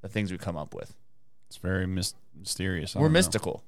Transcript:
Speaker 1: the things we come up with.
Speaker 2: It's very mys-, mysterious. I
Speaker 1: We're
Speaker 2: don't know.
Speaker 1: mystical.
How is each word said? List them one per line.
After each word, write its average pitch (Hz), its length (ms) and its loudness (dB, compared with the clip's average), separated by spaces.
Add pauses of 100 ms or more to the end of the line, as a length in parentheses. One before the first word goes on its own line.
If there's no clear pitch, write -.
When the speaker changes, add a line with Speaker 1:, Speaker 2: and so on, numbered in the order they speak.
Speaker 1:
the 95 60 -10
things 101 220 0
we 92 60 -4
come 87 200 -4
up 76 180 -8
with. - 200 -10 (520)
Speaker 2:
It's - 100 -16
very 92 300 0
mys-, 92 280 -2 (240)
mysterious. 92 560 -2
I - 40 -2
Speaker 1:
We're 143 80 6
Speaker 2:
don't 156 60 8
know. 165 60 10
Speaker 1:
mystical. 180 500 2